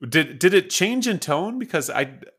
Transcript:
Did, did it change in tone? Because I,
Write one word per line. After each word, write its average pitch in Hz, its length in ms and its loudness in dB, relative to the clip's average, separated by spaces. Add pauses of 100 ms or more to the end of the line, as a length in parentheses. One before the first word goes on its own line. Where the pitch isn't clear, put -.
Did, 143 320 0
did 180 160 4
it 185 160 4
change 240 380 0
in 202 100 0
tone? 190 400 -2
Because 180 300 -4
I, 135 300 -4 (200)